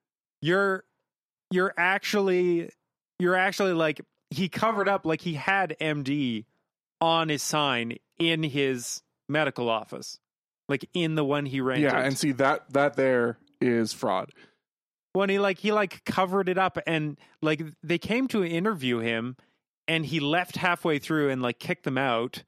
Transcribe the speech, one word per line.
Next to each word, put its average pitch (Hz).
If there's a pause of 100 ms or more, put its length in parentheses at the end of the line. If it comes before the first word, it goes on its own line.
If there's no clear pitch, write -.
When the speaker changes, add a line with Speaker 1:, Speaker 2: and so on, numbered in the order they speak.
(440)
Speaker 1:
You're, 190 (680)
you're 185
actually, 180 (480)
you're 180
actually," 190
like, 160 (300)
he 185
covered 208
up, 196
like, 160
he 170
had 180
M 151
D 127 (560)
on 165
his 147
sign 123 (200)
in 165
his 135 (280)
medical 139
office, - (500)
like, 139
in 160
the 151
one 143
he 135
rented. 131
Speaker 2:
Yeah, -
and 131
see, 147
that, 135
that 139
there 123 (220)
is 117
fraud. 95 (800)
Speaker 1:
When 196
he, 196
like, 196
he, 214
like, 208
covered 185
it 180
up, 185
and, 151 (260)
like, 156 (220)
they 165
came 247
to 202
interview 165
him, 117 (500)
and 160
he 151
left 160
halfway 175
through 147
and, 131
like, 120
kicked -
them 131
out. 120